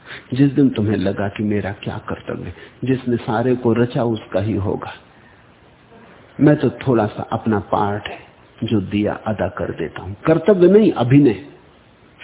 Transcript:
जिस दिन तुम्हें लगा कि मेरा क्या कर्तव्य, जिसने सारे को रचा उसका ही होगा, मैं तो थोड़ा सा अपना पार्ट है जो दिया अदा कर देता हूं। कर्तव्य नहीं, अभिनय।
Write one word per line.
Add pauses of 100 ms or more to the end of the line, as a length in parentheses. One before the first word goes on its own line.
(340)
जिस
दिन
तुम्हें
लगा
कि
मेरा
क्या
कर्तव्य, (300)
जिसने
सारे
को
रचा
उसका
ही
होगा, (1500)
मैं
तो
थोड़ा
सा
अपना
पार्ट
है (440)
जो
दिया
अदा
कर
देता
हूं।
कर्तव्य
नहीं,
अभिनय। (800)